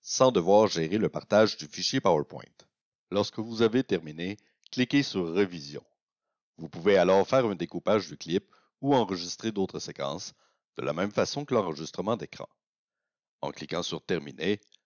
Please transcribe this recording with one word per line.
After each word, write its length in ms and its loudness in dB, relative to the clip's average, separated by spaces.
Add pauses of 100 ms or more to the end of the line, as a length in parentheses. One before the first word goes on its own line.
sans 320 2
devoir 340 6
gérer 320 -2
le 100 2
partage 500 2
du 80 -12
fichier 340 -4
PowerPoint. 420 0 (680)
Lorsque 280 -2
vous 240 -2
avez 220 4
terminé, 540 -4 (340)
cliquez 300 2
sur 300 -2
Révision. 520 -2 (720)
Vous 120 -12
pouvez 280 2
alors 320 6
faire 160 2
un 100 -2
découpage 540 -2
du 80 -14
clip 360 -4 (280)
ou 140 2
enregistrer 580 -2
d'autres 260 -4
séquences, 560 -10 (420)
de 60 -10
la 100 -2
même 200 -2
façon 320 -2
que 100 -6
l'enregistrement 600 -4
d'écran. 320 -14 (920)
En 80 -6
cliquant 320 -6
sur 220 -8
Terminer, 560 -4 (260)